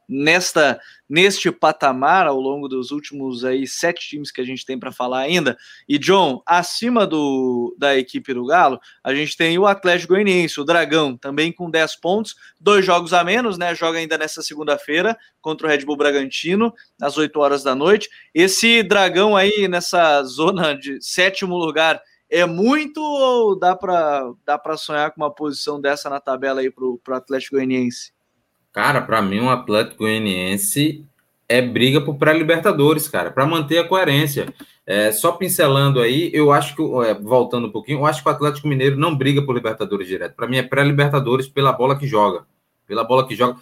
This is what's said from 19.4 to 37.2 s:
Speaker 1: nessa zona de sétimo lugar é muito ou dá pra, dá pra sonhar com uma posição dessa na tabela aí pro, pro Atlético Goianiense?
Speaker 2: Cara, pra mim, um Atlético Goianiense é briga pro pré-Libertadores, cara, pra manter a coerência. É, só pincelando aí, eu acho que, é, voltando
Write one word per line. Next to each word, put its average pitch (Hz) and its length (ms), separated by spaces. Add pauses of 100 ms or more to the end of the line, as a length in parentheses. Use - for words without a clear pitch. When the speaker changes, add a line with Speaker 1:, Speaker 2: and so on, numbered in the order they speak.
Speaker 1:
nessa 175 540
zona 151 520
de 135 260
sétimo 185 560
lugar 160 420 (320)
é 175 160
muito 294 540
ou 262 560
dá 180 200
pra, 151 560 (120)
dá 147 140
pra 156 180
sonhar 151 360
com 156 80
uma 147 100
posição 147 500
dessa 143 300
na 139 80
tabela 135 440
aí 131 80
pro, 127 340
pro 131 100
Atlético 131 400
Goianiense? 127 580 (600)
Speaker 2:
Cara, 123 280
pra 110 220
mim, 98 180
um 123 100
Atlético 110 480
Goianiense 107 1080 (420)
é 123 140
briga 123 380
pro 143 160
pré-Libertadores, 156 920
cara, 87 240
pra 135 160
manter 160 320
a 170 80
coerência. 147 680 (320)
É, 104 280
só 170 200
pincelando 139 680
aí, 131 320
eu 151 180
acho 143 240
que, 160 80 (240)
é, 107 80
voltando 120 540